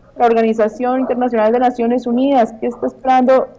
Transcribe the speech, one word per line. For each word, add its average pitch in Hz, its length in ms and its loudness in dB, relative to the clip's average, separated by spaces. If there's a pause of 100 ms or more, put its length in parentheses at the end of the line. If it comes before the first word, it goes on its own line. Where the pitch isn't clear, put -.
(180)
la 247 80 2
Organización 226 760 0
Internacional 240 500 0
de 247 80 2
Naciones 247 480 -2
Unidas? 247 520 0
¿Qué 240 80 -6
está 240 200 -6
esperando, 262 720 0